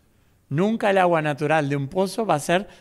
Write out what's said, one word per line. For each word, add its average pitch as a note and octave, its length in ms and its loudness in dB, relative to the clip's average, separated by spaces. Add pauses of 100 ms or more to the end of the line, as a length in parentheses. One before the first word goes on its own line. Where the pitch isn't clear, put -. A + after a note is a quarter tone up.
(500)
Nunca G#3 400 0
el G3 80 4
agua F3 220 4
natural D3 480 0
de C#3 60 -2
un C#3 140 -4
pozo F#3+ 360 -2
va F3 120 2
a - 20 -4
ser F3 300 -2 (120)